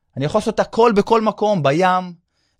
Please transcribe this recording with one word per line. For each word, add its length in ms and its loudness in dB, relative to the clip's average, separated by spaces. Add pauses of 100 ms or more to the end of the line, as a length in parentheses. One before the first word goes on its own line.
(180)
אני 80 -4
יכול 140 -2
לעשות 200 -4
הכל 360 2
בכל 260 2
מקום, 420 -2
בים, 500 0 (460)